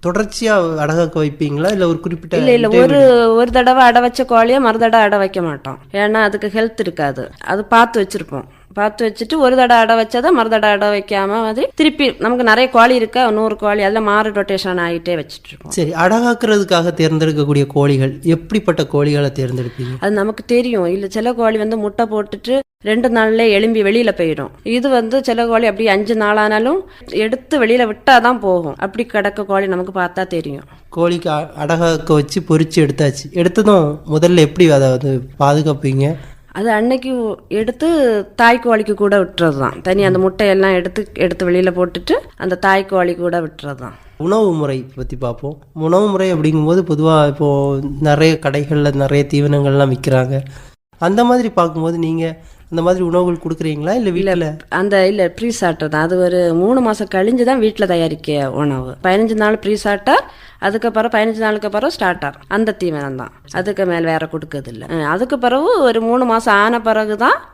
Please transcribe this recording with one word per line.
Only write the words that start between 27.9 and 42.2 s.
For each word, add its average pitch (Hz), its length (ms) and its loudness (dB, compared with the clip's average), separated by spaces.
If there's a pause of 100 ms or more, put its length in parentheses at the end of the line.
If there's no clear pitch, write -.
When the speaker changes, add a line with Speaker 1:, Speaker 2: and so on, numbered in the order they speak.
Speaker 2:
போகும். 175 380 -2
அப்படி 196 260 -6
கிடக்க 202 400 -4
கோழி 196 240 0
நமக்கு 185 240 -4
பார்த்தா 180 360 -4
தெரியும். 156 380 -8 (240)
Speaker 1:
கோழிக்கு 170 400 -2
அ-, 151 260 -4
அடகாக்க 160 560 0
வச்சு 147 300 0
பொரிச்சு 160 380 0
எடுத்தாச்சு, 139 540 0
எடுத்ததும் 180 520 4 (200)
முதல்ல 160 380 4
எப்படி 165 260 4
அதை 139 200 4
வந்து 131 220 0 (260)
பாதுகாப்பீங்க? 143 680 0 (480)
Speaker 2:
அது 208 160 -2
அன்னைக்கு 254 400 0 (420)
எடுத்து 240 360 -2 (460)
தாய் 240 280 2
கோழிக்கு 214 320 0
கூட 202 240 2
விட்டுறது 170 400 0
தான். 131 240 -2
தனி 190 220 0
அந்த 185 140 2
முட்டையெல்லாம் 190 600 2
எடுத்து, 185 220 -4 (160)
எடுத்து 175 300 -2
வெளியில 180 260 2
போட்டுட்டு 175 420 -2 (220)